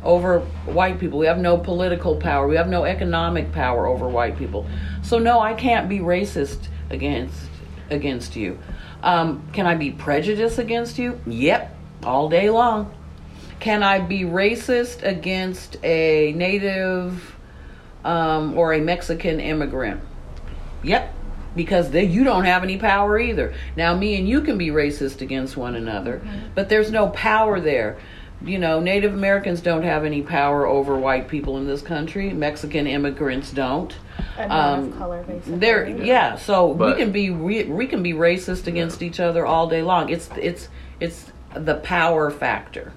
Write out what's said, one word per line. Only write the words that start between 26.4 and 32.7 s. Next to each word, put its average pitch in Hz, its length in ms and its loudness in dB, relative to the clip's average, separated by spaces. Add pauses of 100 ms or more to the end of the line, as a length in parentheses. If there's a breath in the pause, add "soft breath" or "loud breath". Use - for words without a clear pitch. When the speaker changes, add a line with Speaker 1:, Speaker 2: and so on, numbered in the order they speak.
Speaker 1:
but 196 140 0
there's 214 220 4
no 214 180 4
power 214 500 4
there. 123 380 0 (480 loud breath)
You - 140 -4
know, 160 200 2
Native 196 360 2
Americans 196 460 2
don't 165 200 2
have 156 240 0
any 147 160 -2
power 143 460 2
over 139 280 2
white 131 320 0
people 139 300 -4
in 135 80 -4
this 139 160 -4
country. 170 480 -4
Mexican 151 560 -2